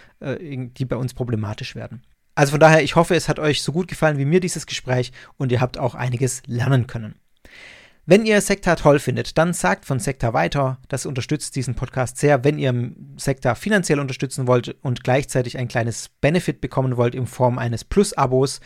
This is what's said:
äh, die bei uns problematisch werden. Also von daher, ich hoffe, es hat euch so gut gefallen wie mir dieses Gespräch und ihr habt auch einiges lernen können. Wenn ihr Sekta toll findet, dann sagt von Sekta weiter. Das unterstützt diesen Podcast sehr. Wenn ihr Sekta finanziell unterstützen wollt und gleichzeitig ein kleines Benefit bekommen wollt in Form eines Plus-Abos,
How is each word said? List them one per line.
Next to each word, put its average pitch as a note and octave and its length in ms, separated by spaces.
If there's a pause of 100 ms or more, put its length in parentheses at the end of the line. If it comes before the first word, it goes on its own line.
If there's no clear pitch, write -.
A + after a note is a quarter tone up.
(200)
äh, C3+ 480
die B2+ 180
bei B2 120
uns B2 160
problematisch A2 640
werden. A#2 260 (340)
Also C#3+ 160
von D3 80
daher, D#3 240
ich - 120
hoffe, E3+ 200
es D#3 140
hat D3+ 100
euch D3+ 240
so - 80
gut F3+ 160
gefallen D3+ 300
wie C#3 80
mir D#3+ 140
dieses F3 260
Gespräch B2+ 480 (240)
und C3 140
ihr A#2+ 100
habt B2+ 160
auch C3+ 180
einiges B2 520
lernen B2+ 400
können. G#2+ 280 (920)
Wenn G#3 200
ihr G#3 160
Sekta F#3+ 340
toll D3 240
findet, A#2 380
dann E3+ 160
sagt F#3 320
von C3+ 120
Sekta A#2+ 360
weiter. C#3 440 (120)
Das - 160
unterstützt - 500
diesen B2+ 200
Podcast B2+ 420
sehr. C#3+ 260
Wenn D3+ 160
ihr B2 320 (240)
Sekta C3+ 400
finanziell F3+ 440
unterstützen C3 460
wollt B2 360
und B2 240
gleichzeitig C3 520
ein B2 120
kleines A#2 400 (100)
Benefit E3 400
bekommen C3 380
wollt B2 180
in B2+ 120
Form B2 300
eines A#2 280
Plus-Abos, C3+ 800